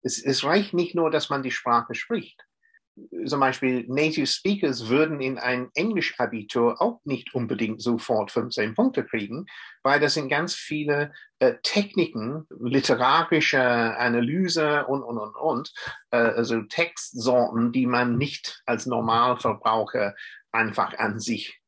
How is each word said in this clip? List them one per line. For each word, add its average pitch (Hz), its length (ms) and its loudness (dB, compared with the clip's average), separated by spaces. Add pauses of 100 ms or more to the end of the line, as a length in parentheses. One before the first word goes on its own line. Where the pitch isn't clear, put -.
Es, - 200 -6
es 135 220 0
reicht 180 300 2
nicht 175 200 0
nur, 165 160 2
dass 151 180 0
man 139 140 -2
die 131 80 -4
Sprache 117 460 0
spricht. - 440 -6 (840)
Zum 139 160 0
Beispiel 127 480 2
Native 147 380 0
Speakers 135 640 0
würden 151 320 2
in 135 160 -4
ein 123 340 -2
Englisch-Abitur 120 1080 0
auch 233 220 -2
nicht 135 280 -6
unbedingt 113 480 -2
sofort 117 500 -2
fünfzehn 120 440 -2
Punkte 254 280 2
kriegen, 113 440 -6 (360)
weil 139 160 4
das 143 140 4
sind 143 160 -2
ganz 151 260 -2
viele, 147 560 -2 (280)
äh, 127 240 4
Techniken, 156 880 -2
literarische 135 1120 2
Analyse 127 1200 2
und, 135 200 -2
und, 117 120 -6
und, 107 200 -8
und, 139 360 -2 (380)
äh, 123 80 2
also 113 460 2
Textsorten, 120 1080 0
die 127 140 2
man 120 320 2
nicht - 480 -6
als 117 180 -2
Normalverbraucher 113 1300 0 (360)
einfach 110 480 0
an 107 200 -2
sich 107 500 -6